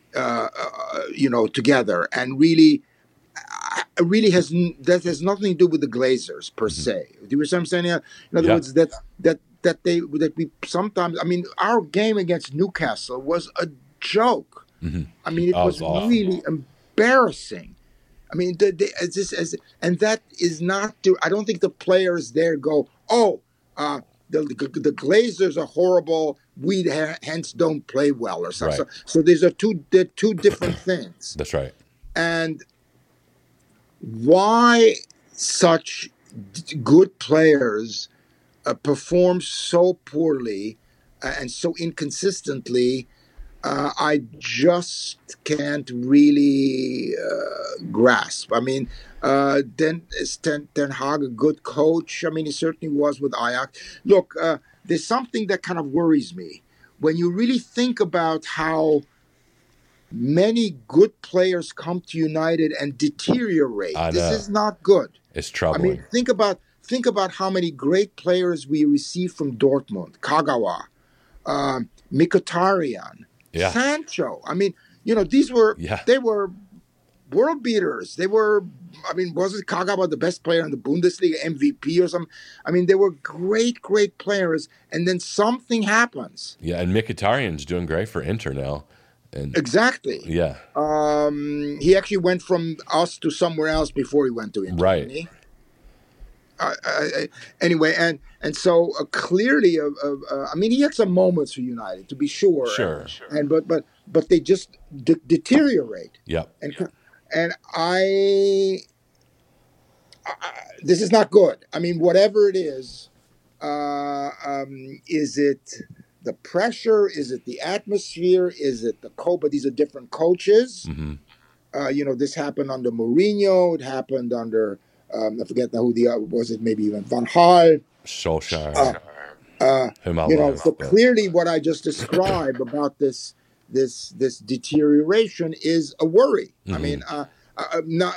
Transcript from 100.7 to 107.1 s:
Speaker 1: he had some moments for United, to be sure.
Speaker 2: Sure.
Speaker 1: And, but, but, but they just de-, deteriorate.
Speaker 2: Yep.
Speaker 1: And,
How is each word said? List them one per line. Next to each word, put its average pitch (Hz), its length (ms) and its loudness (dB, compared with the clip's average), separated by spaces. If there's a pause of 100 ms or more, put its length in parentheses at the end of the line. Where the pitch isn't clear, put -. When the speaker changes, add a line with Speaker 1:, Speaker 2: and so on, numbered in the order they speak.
Speaker 1:
he 254 100 2
had 294 140 2
some 202 160 2
moments 180 420 2
for 131 80 -10
United, 107 480 -10
to 135 60 -10
be 143 140 -4
sure. 143 400 2
Speaker 2:
Sure. 80 380 -4 (240)
Speaker 1:
And, 147 200 -2
but, 160 180 2
but, 160 160 -2 (220)
but - 240 0
they 170 100 4
just - 380 -2 (260)
de-, 160 220 4
deteriorate. 165 880 2 (120)
Speaker 2:
Yep. 82 380 -6
Speaker 1:
And, 147 260 -8 (460)